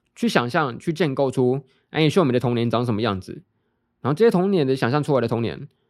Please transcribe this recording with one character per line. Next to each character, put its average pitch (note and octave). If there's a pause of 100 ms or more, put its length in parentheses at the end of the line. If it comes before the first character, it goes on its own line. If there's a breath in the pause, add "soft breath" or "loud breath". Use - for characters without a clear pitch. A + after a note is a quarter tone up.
(140)
去 -
想 B2
象， C3+
去 -
建 D3+
构 C3+
出 C3 (280)
安 D#3
野 D3+
秀 F#3+
明 B2
的 B2
童 A#2+
年 A#2+
长 A#2
什 A#2+
么 G2+
样 G2+
子。 - (580)
然 B2+
后 -
这 G3+
些 A#3
童 F#3+
年 D#3
的 C3
想 B2
象 D3
出 C#3
来 A#2+
的 A#2
童 A#2
年， F2+ (200)